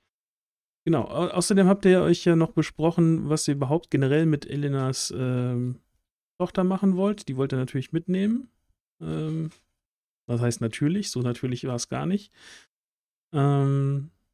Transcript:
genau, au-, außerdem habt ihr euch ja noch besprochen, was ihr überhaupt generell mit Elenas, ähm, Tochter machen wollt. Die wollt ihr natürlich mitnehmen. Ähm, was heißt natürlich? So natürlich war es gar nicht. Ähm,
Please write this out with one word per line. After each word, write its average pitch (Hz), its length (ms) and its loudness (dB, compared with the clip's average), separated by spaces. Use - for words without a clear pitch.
genau, 156 200 2
au-, 175 260 -4
außerdem 185 380 4
habt 196 160 2
ihr 185 180 6
euch 170 220 2
ja 175 100 6
noch 165 200 2
besprochen, 160 720 2
was 151 180 0
ihr 147 80 0
überhaupt 139 380 -2
generell 143 340 2
mit 147 200 0
Elenas, 139 720 -4
ähm, 123 600 -2
Tochter 180 240 -2
machen 190 320 2
wollt. 202 320 -2
Die 135 80 -6
wollt 135 160 -2
ihr 131 60 0
natürlich 127 340 -6
mitnehmen. 196 560 -2
Ähm, 156 500 -6
was 120 120 0
heißt 120 180 0
natürlich? 151 500 -2
So 127 120 -4
natürlich 123 440 -4
war 127 80 -4
es 120 140 -6
gar 131 160 -6
nicht. 190 280 -4
Ähm, 139 800 0